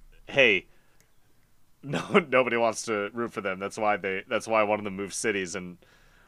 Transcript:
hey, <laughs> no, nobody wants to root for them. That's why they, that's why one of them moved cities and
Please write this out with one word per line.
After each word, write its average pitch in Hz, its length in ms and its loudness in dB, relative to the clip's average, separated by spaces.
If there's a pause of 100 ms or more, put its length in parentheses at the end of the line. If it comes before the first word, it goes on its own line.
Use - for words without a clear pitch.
(260)
hey, 117 400 4 (560)
<laughs> - 600 -20
no, 139 180 -4 (300)
nobody 123 260 2
wants 113 280 2
to 104 280 -2
root 117 200 -6
for 110 100 -8
them. 95 160 -4
That's 98 180 -6
why 104 220 2
they, 95 280 -4
that's 113 220 -4
why 110 140 4
one 104 160 2
of 104 60 -8
them 98 120 -6
moved 98 180 -8
cities 95 400 -2
and 90 220 -10 (520)